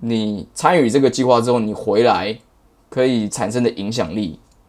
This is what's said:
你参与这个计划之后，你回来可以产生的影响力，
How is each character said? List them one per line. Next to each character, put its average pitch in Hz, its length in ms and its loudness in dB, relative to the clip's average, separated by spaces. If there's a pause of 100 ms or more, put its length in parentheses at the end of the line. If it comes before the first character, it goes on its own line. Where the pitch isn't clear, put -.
你 110 540 -4
参 165 280 2
与 120 60 2
这 127 120 2
个 135 100 4
计 131 120 -2
划 123 180 4
之 120 100 0
后， 120 80 2
你 107 160 -4
回 107 280 0
来 107 340 0 (520)
可 131 160 0
以 120 240 0
产 107 220 -4
生 123 120 -2
的 117 80 2
影 101 220 -6
响 92 240 -4
力， 98 220 -6 (300)